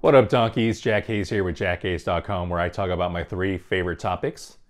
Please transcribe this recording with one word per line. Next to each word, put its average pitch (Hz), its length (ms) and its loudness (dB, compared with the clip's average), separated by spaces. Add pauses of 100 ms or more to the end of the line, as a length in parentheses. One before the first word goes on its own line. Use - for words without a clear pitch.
What 156 140 6
up, 127 120 8
donkeys? 113 540 2
Jack 104 240 0
Hayes 104 240 -2
here 101 160 0
with 87 100 -2
jackace 90 480 -2
dot 87 220 0
com, 90 240 -4
where 87 100 -2
I 87 80 2
talk 92 220 -2
about 87 240 -2
my 85 100 -4
three 95 340 -2
favorite 90 420 -2
topics - 580 -6 (120)